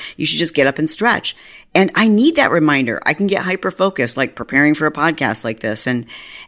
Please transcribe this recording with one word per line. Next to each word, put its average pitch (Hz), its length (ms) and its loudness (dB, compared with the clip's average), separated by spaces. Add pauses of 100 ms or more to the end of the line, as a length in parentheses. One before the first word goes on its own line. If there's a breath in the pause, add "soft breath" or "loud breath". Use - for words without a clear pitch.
(160 loud breath)
You - 80 -4
should 156 140 0
just 160 160 -2
get 139 120 4
up 135 120 -2
and 156 100 0
stretch." - 480 -2 (380 loud breath)
And 190 200 4
I 220 140 4
need 240 280 4
that 277 140 2
reminder. 139 540 2
I 143 80 2
can 196 140 -2
get 190 160 0
hyper-focused, 185 760 -2
like, 131 180 -2
preparing 139 380 2
for 151 140 0
a 151 40 2
podcast 147 540 -2
like 110 160 -6
this. 110 260 -2
And 123 200 -2 (420 loud breath)